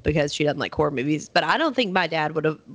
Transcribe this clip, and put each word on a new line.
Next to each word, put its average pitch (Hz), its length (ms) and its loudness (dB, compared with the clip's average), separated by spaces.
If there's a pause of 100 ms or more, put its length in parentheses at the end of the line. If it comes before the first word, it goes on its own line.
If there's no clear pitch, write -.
because 151 300 0
she 156 100 -2
doesn't 139 160 0
like 110 160 -4
horror 151 160 2
movies, 147 380 -2
but 175 160 2
I 175 120 2
don't 302 160 0
think 226 200 0
my 185 120 2
dad 160 300 -2
would 156 80 0
have 156 160 0 (160)